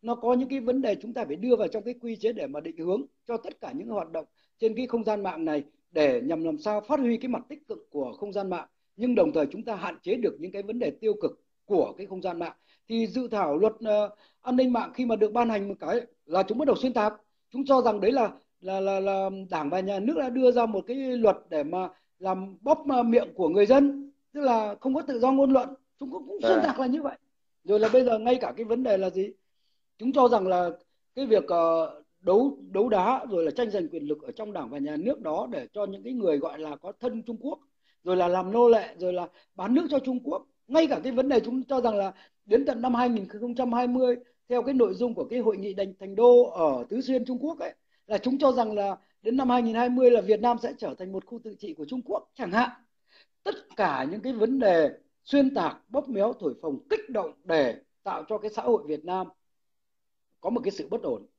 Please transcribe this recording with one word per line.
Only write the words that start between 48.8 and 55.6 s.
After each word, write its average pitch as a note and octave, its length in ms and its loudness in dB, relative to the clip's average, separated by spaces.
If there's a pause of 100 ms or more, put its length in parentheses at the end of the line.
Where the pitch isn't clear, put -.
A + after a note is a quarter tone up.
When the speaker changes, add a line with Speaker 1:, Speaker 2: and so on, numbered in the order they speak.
Speaker 1:
đến A#3 160 -2
năm C4 120 0
hai B3 120 4
nghìn A3+ 140 0
hai B3 140 2
mươi B3 220 8
là A3+ 100 6
Việt G#3 200 2
Nam A#3+ 220 2
sẽ C#3+ 140 -6
trở C#3+ 200 -8
thành F#3 140 -12
một F#3+ 140 -10
khu A#3 180 -14
tự G#3 160 -14
trị F3+ 140 -12
của D3 120 -12
Trung B3+ 200 -8
Quốc - 300 -8
chẳng G3+ 160 -8
hạn. A#3+ 180 0 (760)
Tất G4+ 120 -6 (200)
cả C#3+ 360 0
những G#3 100 -8
cái B3+ 120 -6
vấn A#3 260 0
đề E3+ 300 4 (340)
xuyên C#4 300 4
tạc, F3 240 -2 (120)